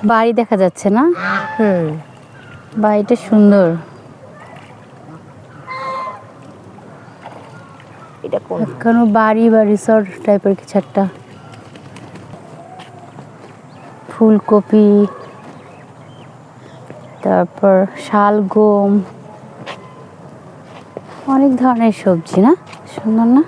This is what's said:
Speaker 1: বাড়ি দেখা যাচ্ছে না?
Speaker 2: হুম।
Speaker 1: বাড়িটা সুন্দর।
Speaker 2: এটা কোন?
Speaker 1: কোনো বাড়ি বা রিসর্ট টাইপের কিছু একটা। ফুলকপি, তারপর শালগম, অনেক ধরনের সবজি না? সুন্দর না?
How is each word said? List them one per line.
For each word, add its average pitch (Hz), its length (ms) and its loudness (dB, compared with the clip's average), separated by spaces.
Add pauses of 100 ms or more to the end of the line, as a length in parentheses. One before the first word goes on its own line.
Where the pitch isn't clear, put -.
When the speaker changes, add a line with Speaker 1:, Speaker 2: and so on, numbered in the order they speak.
Speaker 1:
বাড়ি 226 280 2
দেখা 220 240 0
যাচ্ছে 185 320 0
না? 226 140 2 (540)
Speaker 2:
হুম। 175 400 -2 (800)
Speaker 1:
বাড়িটা 208 380 0 (140)
সুন্দর। 202 460 4 (4000)
Speaker 2:
এটা - 160 -8 (100)
কোন? 185 160 -6 (180)
Speaker 1:
কোনো 233 220 2
বাড়ি 220 440 2
বা 220 140 4
রিসর্ট 208 440 0 (180)
টাইপের 196 300 0
কিছু - 220 -8
একটা। 196 300 -2 (3000)
ফুলকপি, 208 920 2 (2250)
তারপর 190 600 0 (200)
শালগম, 208 960 2 (2250)
অনেক 269 280 2
ধরনের 233 360 2
সবজি 185 500 0
না? 277 140 6 (400)
সুন্দর 220 320 0 (100)
না? 311 100 4